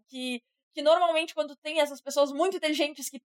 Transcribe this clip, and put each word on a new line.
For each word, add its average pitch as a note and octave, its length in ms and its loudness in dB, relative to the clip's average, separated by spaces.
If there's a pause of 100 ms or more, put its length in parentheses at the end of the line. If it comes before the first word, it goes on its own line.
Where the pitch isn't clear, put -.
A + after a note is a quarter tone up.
que, B3+ 340 -8 (320)
que D#4 80 -8
normalmente E4 520 4
quando D4 220 -4
tem D4+ 240 -6
essas C#4+ 220 0
pessoas C#4+ 300 0
muito F4+ 260 0
inteligentes D4+ 520 -2
que C4+ 220 -16